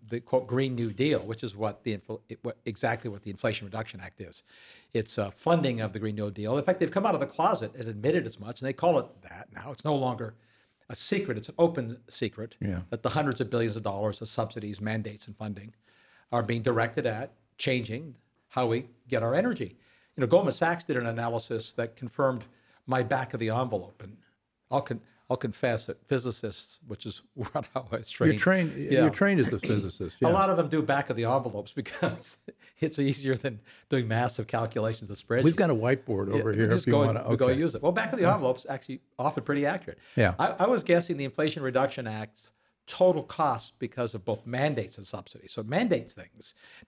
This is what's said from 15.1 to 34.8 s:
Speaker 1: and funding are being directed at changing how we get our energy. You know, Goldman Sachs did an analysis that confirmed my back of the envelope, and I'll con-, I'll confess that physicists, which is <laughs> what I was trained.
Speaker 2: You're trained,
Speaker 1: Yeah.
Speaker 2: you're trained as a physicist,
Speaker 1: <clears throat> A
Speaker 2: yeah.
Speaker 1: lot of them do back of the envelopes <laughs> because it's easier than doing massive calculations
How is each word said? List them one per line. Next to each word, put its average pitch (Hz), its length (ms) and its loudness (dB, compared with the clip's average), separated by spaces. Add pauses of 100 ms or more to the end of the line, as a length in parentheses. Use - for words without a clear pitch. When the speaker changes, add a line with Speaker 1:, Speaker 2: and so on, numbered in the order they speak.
Speaker 1:
and 104 100 -16
funding 104 380 -10 (580)
are 120 100 2
being 117 200 0
directed 117 440 2
at 110 260 -4 (240)
changing 127 600 -4 (320)
how 127 180 0
we 117 200 0 (200)
get 113 160 0
our 117 120 0
energy. 185 420 -2 (400)
You 151 60 -4
know, 123 40 4
Goldman 170 280 6
Sachs 170 280 2
did 143 140 -4
an 117 100 -2
analysis 117 680 -4
that 117 200 -4
confirmed 127 500 -2 (420)
my 127 180 0
back 127 280 -2
of 117 60 -4
the 110 120 0
envelope, 110 520 -2
and 101 140 -16 (560)
I'll 139 100 2
con-, 117 180 -8 (300)
I'll 127 60 0
confess 113 500 -2
that - 200 -12
physicists, 120 840 -4
which 104 180 -12
is - 220 -10
<laughs> - 60 -20
what 139 320 -6 (100)
I 131 60 -4 (100)
was 117 180 -4
trained. - 240 4
Speaker 2:
You're 104 60 -4
trained, 180 360 2
Speaker 1:
Yeah. 139 260 2
Speaker 2:
you're 151 80 6
trained 196 280 4
as 117 140 4
a - 80 -2
physicist, 95 560 -2
Speaker 1:
<clears throat> - 60 -8
A - 40 6
Speaker 2:
yeah. 165 60 6
Speaker 1:
lot 190 180 4
of 180 60 2
them 160 120 2
do 156 140 2
back 139 280 2
of 113 60 -4
the 117 100 0
envelopes 120 460 0
<laughs> - 40 -20
because - 600 -4 (420)
it's 151 180 -2
easier 135 380 2
than 113 240 -6 (280)
doing 127 200 2
massive 117 400 0
calculations 110 600 -2